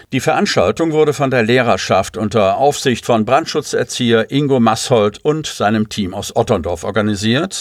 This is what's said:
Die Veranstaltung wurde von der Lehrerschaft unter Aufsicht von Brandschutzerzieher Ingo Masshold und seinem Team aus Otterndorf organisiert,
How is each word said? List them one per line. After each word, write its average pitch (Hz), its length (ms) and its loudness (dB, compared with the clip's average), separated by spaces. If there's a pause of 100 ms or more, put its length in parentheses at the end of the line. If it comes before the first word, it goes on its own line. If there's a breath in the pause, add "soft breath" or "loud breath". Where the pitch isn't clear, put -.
(120)
Die 131 80 0
Veranstaltung 123 720 0
wurde 151 220 2
von 135 180 -2
der 127 120 2
Lehrerschaft 117 720 0
unter 104 400 0
Aufsicht 139 480 0
von 110 180 2
Brandschutzerzieher 123 1080 0
Ingo 139 280 0
Masshold 110 640 2
und 151 240 -2
seinem 107 400 0
Team 95 260 -6
aus 101 220 -10
Otterndorf 90 480 -2
organisiert, 107 760 -2